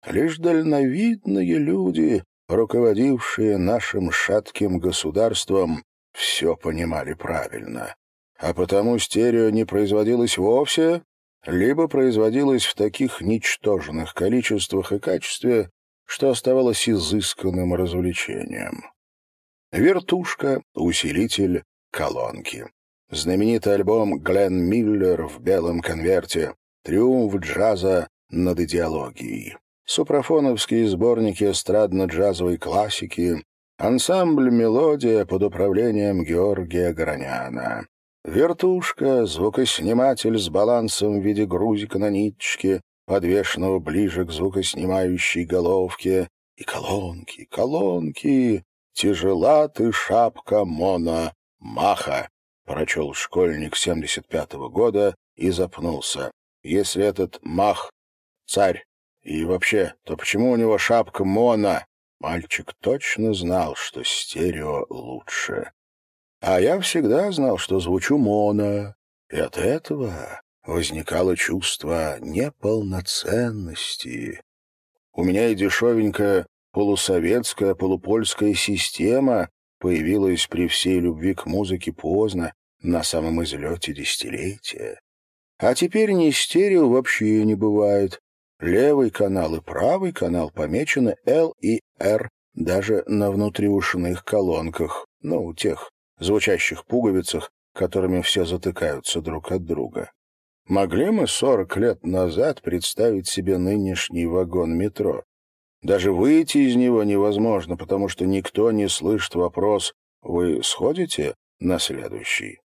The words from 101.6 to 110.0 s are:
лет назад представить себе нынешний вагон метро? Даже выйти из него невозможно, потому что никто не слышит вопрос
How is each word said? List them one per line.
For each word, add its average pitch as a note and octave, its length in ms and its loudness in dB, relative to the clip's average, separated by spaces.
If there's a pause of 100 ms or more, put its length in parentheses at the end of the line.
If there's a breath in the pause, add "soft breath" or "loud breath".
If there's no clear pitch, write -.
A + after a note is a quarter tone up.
лет A2 260 0
назад F#2 580 0
представить F#2+ 640 -2
себе F#2 300 -2
нынешний F#2 680 -2
вагон E2+ 520 0
метро? G2 460 -2 (580)
Даже G2 300 2
выйти C#3+ 480 4
из B2+ 160 4
него B2 280 4
невозможно, G2+ 720 2
потому G2 300 -2
что F#2 180 -4
никто G2 460 2
не G#2 180 2
слышит G2 460 -2
вопрос G2 580 0 (280)